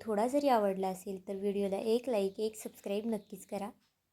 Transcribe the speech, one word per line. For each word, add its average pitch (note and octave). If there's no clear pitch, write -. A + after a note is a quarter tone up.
थोडा G#3+
जरी C#4+
आवडला G3
असेल, F#3
तर G3+
व्हिडिओला G3
एक A#3
लाईक, G3
एक A3
सबस्क्राईब G#3
नक्कीच G#3
करा. G3+